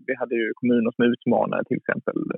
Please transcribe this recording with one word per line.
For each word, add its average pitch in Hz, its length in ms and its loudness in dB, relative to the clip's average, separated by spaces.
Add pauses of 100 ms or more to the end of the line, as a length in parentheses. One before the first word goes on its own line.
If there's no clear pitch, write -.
vi 123 80 -4
hade 120 200 -4
ju 113 200 0
kommuner 120 360 2
som 120 140 2
utmanade 113 600 2
till - 120 -4
exempel - 380 -4 (220)